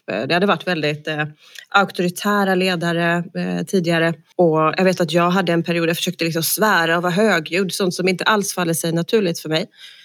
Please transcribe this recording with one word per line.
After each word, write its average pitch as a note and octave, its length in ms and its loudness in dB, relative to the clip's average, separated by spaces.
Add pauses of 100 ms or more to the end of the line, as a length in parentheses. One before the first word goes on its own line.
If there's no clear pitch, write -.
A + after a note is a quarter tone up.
(120)
Eh, A2 160 -4
det D#3 60 0
hade F3+ 120 2
varit F3+ 220 0
väldigt, D3+ 400 -2
eh, D3+ 160 -4 (460)
auktoritära F#3+ 840 0
ledare, E3+ 680 0 (140)
eh, F3 280 -4
tidigare. E3 480 0 (220)
Och D#3 420 4
jag F#3+ 60 2
vet F#3 180 2
att D#3 100 -2
jag F3 180 2
hade F3+ 240 0
en E3+ 100 2
period E3+ 200 -2
där D#3+ 60 0
jag E3+ 80 -2
försökte - 280 -4
liksom E3 180 -2
svära F3 540 2
och E3+ 60 -2
vara F3+ 100 0
högljudd, F3+ 580 0
sånt F#3 220 -2
som F#3 140 -2
inte F#3 160 -2
alls G#3 300 0
faller E3+ 200 -2
sig E3 180 -4
naturligt E3+ 480 0
för D3+ 100 -8
mig. D#3+ 160 -2 (400)